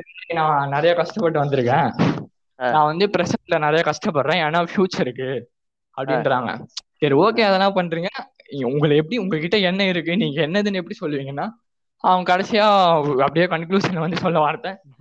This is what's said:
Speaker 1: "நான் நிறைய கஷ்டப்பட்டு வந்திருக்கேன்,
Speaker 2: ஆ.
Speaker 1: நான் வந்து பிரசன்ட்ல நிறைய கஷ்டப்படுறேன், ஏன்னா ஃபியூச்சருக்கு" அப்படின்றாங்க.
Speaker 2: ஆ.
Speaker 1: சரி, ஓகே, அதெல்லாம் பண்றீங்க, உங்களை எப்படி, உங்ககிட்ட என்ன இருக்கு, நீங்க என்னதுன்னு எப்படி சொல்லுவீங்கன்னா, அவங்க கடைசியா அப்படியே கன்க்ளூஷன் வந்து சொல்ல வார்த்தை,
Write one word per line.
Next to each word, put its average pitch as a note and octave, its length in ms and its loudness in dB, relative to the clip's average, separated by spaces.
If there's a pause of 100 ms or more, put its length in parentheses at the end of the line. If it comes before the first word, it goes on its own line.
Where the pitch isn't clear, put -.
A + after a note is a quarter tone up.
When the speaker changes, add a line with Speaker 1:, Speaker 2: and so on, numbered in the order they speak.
(340)
Speaker 1:
"நான் D3+ 360 0
நிறைய D3+ 260 2
கஷ்டப்பட்டு E3 480 -2
வந்திருக்கேன், C3+ 460 0 (720)
Speaker 2:
ஆ. B2+ 120 -2
Speaker 1:
நான் D3+ 140 4
வந்து E3+ 320 0
பிரசன்ட்ல F3 420 -2
நிறைய D3+ 260 2
கஷ்டப்படுறேன், D3+ 560 0
ஏன்னா D#3 220 0
ஃபியூச்சருக்கு" C3 640 -2 (680)
அப்படின்றாங்க. C3 520 -2
Speaker 2:
ஆ. A2 160 -8 (260)
Speaker 1:
சரி, D3 220 0
ஓகே, A3 280 4
அதெல்லாம் G3 340 2
பண்றீங்க, E3+ 360 -4 (500)
உங்களை D3 360 2
எப்படி, D#3 200 0
உங்ககிட்ட F3 400 -2
என்ன F#3+ 280 0
இருக்கு, F3 320 -2
நீங்க D3+ 300 -2
என்னதுன்னு G3 360 -2
எப்படி F3+ 180 -14
சொல்லுவீங்கன்னா, C#3+ 480 -6 (480)
அவங்க F#3 400 2
கடைசியா G#3 300 2 (520)
அப்படியே D3 260 2
கன்க்ளூஷன் F3 540 -2
வந்து E3 180 -4
சொல்ல E3+ 220 0
வார்த்தை, D#3 320 0 (300)